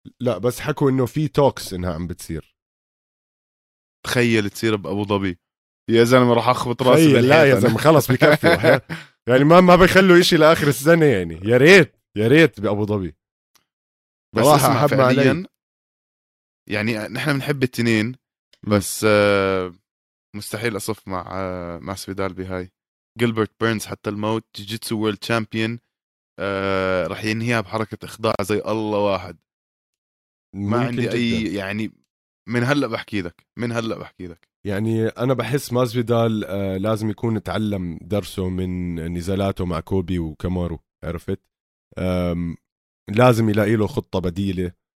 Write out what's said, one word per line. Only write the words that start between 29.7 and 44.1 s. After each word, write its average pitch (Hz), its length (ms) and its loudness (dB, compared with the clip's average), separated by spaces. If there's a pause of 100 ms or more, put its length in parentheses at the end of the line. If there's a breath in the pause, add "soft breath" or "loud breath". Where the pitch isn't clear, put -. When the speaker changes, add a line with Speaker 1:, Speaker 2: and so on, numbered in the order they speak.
Speaker 2:
ما 101 220 -2
Speaker 1:
ممكن 123 100 0
Speaker 2:
عندي 120 240 -4
أي، 117 320 -2
Speaker 1:
جدًا. 90 140 -6
Speaker 2:
يعني 101 340 -6 (580)
من 120 140 -2
هلأ 139 240 -2
بحكي 110 340 -8
لك، - 260 -12 (100)
من 120 140 -6
هلأ 113 260 -6
بحكي 92 300 -16
لك. - 220 -20 (180)
Speaker 1:
يعني 110 400 -2
أنا 123 260 -2
بحس 120 400 -6
ماسفيدال، 117 720 0
آه، 95 320 -6
لازم 107 320 -4
يكون 107 340 -6
تعلم 92 580 -6
درسه 92 480 -6
من 90 460 -6 (180)
نزالاته 95 520 -4
مع 85 140 -4
كوبي 92 400 -4
وكامارو، 85 600 -6 (240)
عرفت؟ 85 360 -8 (580)
آم، 87 600 -4 (520)
لازم 113 400 4
يلاقي 104 260 2
له 107 120 0
خطة - 320 -4